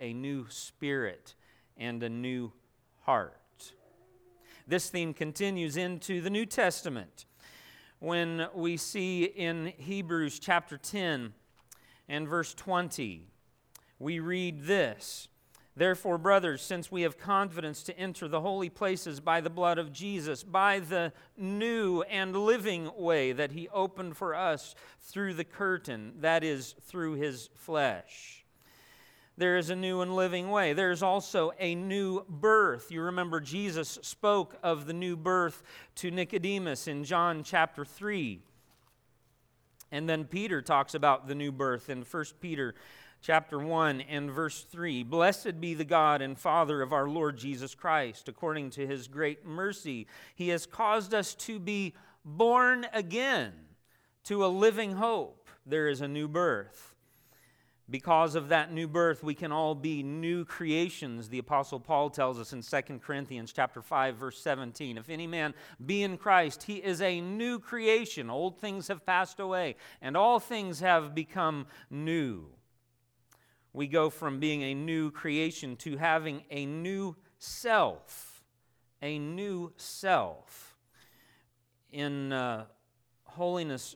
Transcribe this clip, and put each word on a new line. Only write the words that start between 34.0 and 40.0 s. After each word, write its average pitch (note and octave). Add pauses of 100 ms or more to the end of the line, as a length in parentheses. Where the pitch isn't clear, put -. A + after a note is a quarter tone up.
spoke -
of D#3
the E3
new F3
birth E3+ (340)
to F3+
Nicodemus F3+
in D3
John E3+
chapter D#3+
three. E3+ (1500)
And D3+